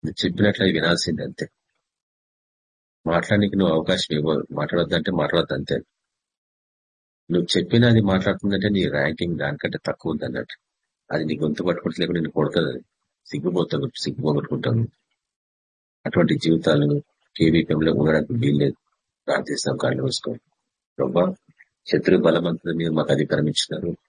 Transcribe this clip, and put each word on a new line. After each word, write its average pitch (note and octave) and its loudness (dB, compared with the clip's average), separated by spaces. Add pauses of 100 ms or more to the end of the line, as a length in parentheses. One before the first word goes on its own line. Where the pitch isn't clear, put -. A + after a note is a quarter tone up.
నువ్వు - -6
చెప్పినట్లు G2+ 2
అవి F2+ 4
వినాల్సిందే, E2 0
అంతే. - -8 (1600)
మాట్లాడడానికి G2+ 2
నువ్వు F2+ 4
అవకాశం E2 0
ఇవ్వవు, D2+ 0 (160)
మాట్లాడొద్దంటే E2 0
మాట్లాడొద్దు, D2+ 0
అంతే. C2+ -2 (1500)
నువ్వు F3 2
చెప్పినది A2+ 4
మాట్లాడుతుందంటే F#2+ 0
నీ F#2 2 (140)
ర్యాంకింగ్ D#2+ -2
దానికంటే D2 -4
తక్కువ D#2 -6
ఉంది - -6
అన్నట్టు. B1 -8 (540)
అది D#2+ -2
నీ D2+ -2
గొంతు D#2+ -2
పట్టుకుంటే F2 -4
లేకుండా E2+ 0
నిన్ను D#2 -4
కొడుతుంది, D2 0
అది B1+ -10 (480)
సిగ్గుపోతావు, - -2 (120)
సిగ్గుపోగొట్టుకుంటావు. D2+ -2 (1200)
అటువంటి E2 2 (100)
జీవితాలు D#2 2 (480)
కేవీపీఎంలో D#2+ 2
ఉండడానికి D#2 2
వీల్లేదు. C#3+ 0 (480)
ప్రార్థిస్తాం, C#3 -4 (100)
కాళ్ళు B2+ -2
మూసుకో. - -6 (680)
ప్రభా, C#3 2 (680)
శత్రు F#2 4
బలవంతుల E2+ 0
మీద E2 -2 (100)
మాకు D2 0
అధికారం D2 0
ఇచ్చినారు. - -4 (180)